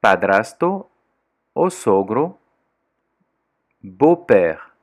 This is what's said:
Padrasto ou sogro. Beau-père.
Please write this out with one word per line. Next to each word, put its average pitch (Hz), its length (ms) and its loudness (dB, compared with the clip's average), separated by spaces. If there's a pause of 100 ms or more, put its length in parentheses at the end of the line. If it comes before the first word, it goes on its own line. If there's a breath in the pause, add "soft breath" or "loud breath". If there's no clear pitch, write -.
Padrasto 107 880 0 (640)
ou 175 160 -2
sogro. 110 680 -2 (1400)
Beau-père. 101 1000 0